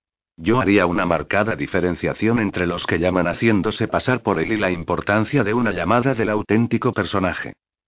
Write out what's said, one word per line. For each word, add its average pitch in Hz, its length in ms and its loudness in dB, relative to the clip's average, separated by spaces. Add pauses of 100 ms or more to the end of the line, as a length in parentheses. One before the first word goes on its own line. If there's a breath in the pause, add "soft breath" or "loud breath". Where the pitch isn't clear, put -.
(360)
Yo 98 220 2
haría 98 280 4
una 87 180 0
marcada 87 500 0
diferenciación 90 840 -2
entre 92 280 -2
los 87 200 -4
que 87 120 0
llaman 90 280 2
haciéndose 107 600 0
pasar 120 340 0
por 92 180 0
él 107 120 -2
y 110 40 0
la 98 140 0
importancia 101 760 0
de 101 80 0
una 117 180 0
llamada 113 440 0
del 110 160 -2
auténtico 107 640 0
personaje. 92 580 -2 (360)